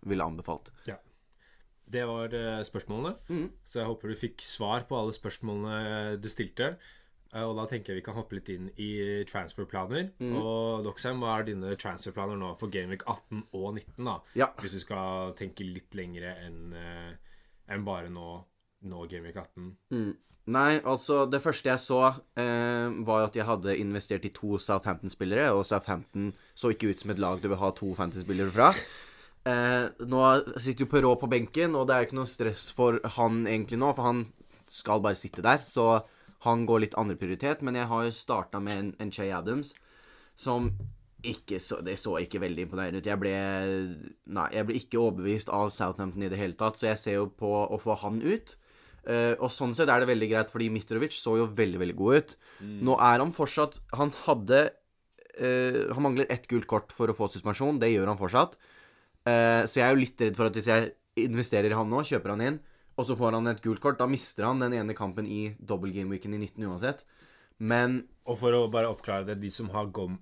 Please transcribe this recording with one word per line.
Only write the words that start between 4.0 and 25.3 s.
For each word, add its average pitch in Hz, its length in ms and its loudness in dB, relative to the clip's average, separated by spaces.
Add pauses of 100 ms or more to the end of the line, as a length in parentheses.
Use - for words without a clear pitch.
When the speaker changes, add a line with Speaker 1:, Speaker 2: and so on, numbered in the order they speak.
Speaker 2:
du 110 80 -4
fikk - 260 -8
svar 117 460 -2
på 135 100 -4
alle 110 140 -2
spørsmålene 107 1080 -6
du 107 80 -8
stilte. 120 480 -6 (580)
Eh, 113 80 -6
og 113 140 -4
da 110 100 -6
tenker 110 260 -8
jeg 95 40 -4
vi 92 60 -6
kan 107 120 -10
hoppe 110 220 -10
litt 92 120 -12
inn 92 300 -8
i 101 460 -4
transferplaner. 101 960 -6
Speaker 1:
Mm. 123 180 -4
Speaker 2:
Og 113 480 -2
Doxheim, 127 360 -6
hva 113 200 -2
er 107 40 -4
dine 98 320 -6
transferplaner 98 600 -8
nå 90 200 -8
for 110 100 -8
Game 92 220 -6
Week 95 160 -8
atten 107 360 -8 (100)
og 98 220 -8
nitten, 113 300 -12
da? 101 160 -6 (140)
Speaker 1:
Ja. 127 120 2 (120)
Speaker 2:
Hvis 95 140 -10
du 95 80 -8
skal 92 540 -6
tenke 95 260 -12
litt 92 340 -12
lengre 87 500 -10
enn, 85 300 -12
eh, 85 380 -12 (560)
enn 101 160 -6
bare 90 240 -6
nå, 87 360 -12 (400)
nå 87 240 -12
Game 85 160 -12
Week 85 120 -12
atten. 90 400 -14 (140)
Speaker 1:
Mm. 110 260 -4 (300)
Nei, 139 340 4
altså, 139 500 2
det 139 120 0
første 156 260 -2
jeg 127 100 2
så, 131 360 4 (200)
eh, 120 720 0
var 110 220 4
at 104 80 -4
jeg 110 100 0
hadde 98 340 0
investert 101 460 -2
i 98 60 -4
to 101 260 -4
Southampton-spillere, 98 960 0